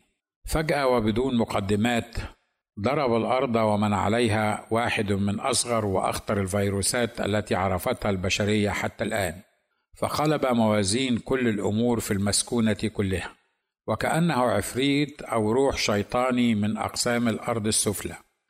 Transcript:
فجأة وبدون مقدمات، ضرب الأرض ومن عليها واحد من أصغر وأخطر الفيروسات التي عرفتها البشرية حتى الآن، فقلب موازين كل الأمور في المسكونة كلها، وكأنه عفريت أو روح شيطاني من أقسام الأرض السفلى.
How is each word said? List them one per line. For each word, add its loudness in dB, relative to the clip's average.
فجأة 0
وبدون 2
مقدمات، 0
ضرب 2
الأرض 2
ومن 4
عليها 2
واحد 0
من 0
أصغر 0
وأخطر -2
الفيروسات -2
التي -2
عرفتها 0
البشرية 0
حتى -6
الآن، -2
فقلب 0
موازين 2
كل 0
الأمور 0
في -6
المسكونة 0
كلها، -2
وكأنه 0
عفريت 0
أو 0
روح 2
شيطاني 0
من 0
أقسام -2
الأرض -2
السفلى. -2